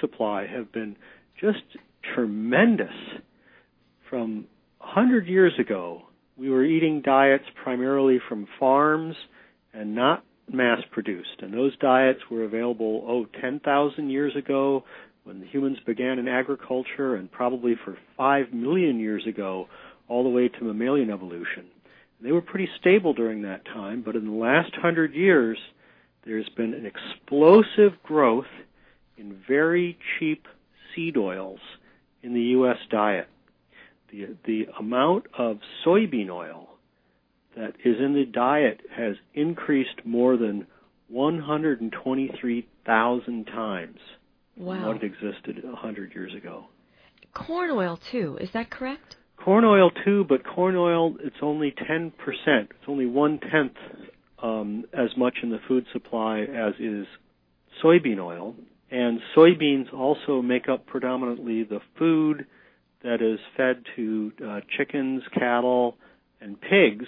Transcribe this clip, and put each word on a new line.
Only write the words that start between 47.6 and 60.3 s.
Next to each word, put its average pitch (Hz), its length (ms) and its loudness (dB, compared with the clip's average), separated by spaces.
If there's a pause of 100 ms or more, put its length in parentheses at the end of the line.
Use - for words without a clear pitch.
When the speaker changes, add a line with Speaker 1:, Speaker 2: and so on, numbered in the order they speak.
Speaker 2:
oil, 180 280 -2 (120)
too, 180 280 -4
is 185 120 -8
that 233 180 -6
correct? - 480 -12 (220)
Speaker 1:
Corn 208 260 4
oil, 196 260 8 (140)
too, 202 240 4
but 135 160 2
corn 185 320 0
oil, 170 440 2
it's - 200 -10
only 147 340 -2 (120)
ten 160 240 -4
percent. 131 600 0
It's - 160 -20
only 139 200 -2
one-tenth, 147 680 0 (640)
um, 110 500 -4
as 120 240 0
much 123 260 0
in 120 60 -6
the 110 180 -6
food 127 240 0
supply 110 500 -4
as 107 380 -4
is 104 280 -6 (760)
soybean 156 360 6
oil. 87 360 -10 (360)
And 120 300 -2 (140)
soybeans 151 580 6
also 135 500 0